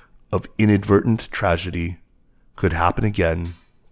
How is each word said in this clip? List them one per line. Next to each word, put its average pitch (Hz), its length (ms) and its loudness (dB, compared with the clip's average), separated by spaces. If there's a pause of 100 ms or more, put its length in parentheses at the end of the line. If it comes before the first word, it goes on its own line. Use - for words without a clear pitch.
(320)
of 95 140 -4 (120)
inadvertent 104 720 2
tragedy 87 680 -4 (580)
could 90 160 0
happen 85 320 0
again 87 500 -2 (380)